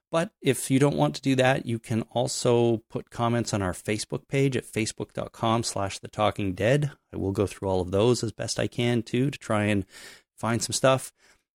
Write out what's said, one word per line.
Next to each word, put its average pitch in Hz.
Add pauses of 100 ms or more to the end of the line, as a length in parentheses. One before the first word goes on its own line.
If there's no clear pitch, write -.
(100)
But 165 (120)
if -
you 135
don't 143
want 147
to -
do 135
that, 127
you 113
can 113
also 120
put -
comments 120
on 101
our 90
Facebook -
page 139
at 110
facebook -
dot -
com 113
slash 98
the -
talking 101
dead. 139 (220)
I -
will 95
go 101
through -
all 95
of 90
those 113
as 110
best -
I 117
can, 120
too, 127
to -
try 104
and 104 (520)
find 113
some -
stuff. 131 (420)